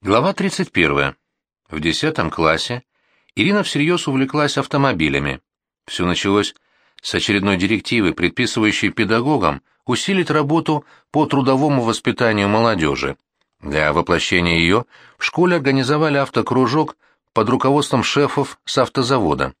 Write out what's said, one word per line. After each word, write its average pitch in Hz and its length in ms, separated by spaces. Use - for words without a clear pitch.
Глава 120 300
тридцать 190 400
первая. 71 460
В 78 120
десятом 85 480
классе 82 540
Ирина 196 280
всерьез 160 440
увлеклась 143 500
автомобилями. 78 840
Все - 180
началось 101 500
с - 120
очередной 101 440
директивы, 98 560
предписывающей 107 760
педагогам 110 720
усилить 165 460
работу 151 540
по 143 140
трудовому 135 560
воспитанию 110 680
молодежи. 80 680
Для 76 320
воплощения 85 680
ее 90 280
в - 80
школе 180 320
организовали 147 580
автокружок 131 800
под 110 160
руководством 135 520
шефов 139 640
с - 140
автозавода. 110 840